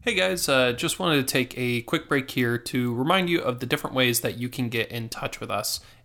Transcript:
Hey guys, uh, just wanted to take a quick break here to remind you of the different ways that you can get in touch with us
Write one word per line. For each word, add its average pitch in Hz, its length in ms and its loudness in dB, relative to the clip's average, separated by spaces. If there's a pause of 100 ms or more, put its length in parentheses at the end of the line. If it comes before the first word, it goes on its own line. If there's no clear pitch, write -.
(140)
Hey 185 60 2
guys, 185 280 0
uh, 127 260 4
just 147 260 -2
wanted 151 280 2
to - 60 -4
take 131 240 0
a 120 240 0
quick - 260 -4
break 135 220 0
here 120 300 0
to 123 340 -2
remind 175 380 2
you 165 100 2
of 123 200 -2
the 127 40 -4
different 139 300 -4
ways 123 240 4
that 117 180 -4
you 123 100 -4
can 120 220 -2
get 113 220 -2
in 113 180 -6
touch - 300 -8
with 107 100 -8
us - 300 -4 (260)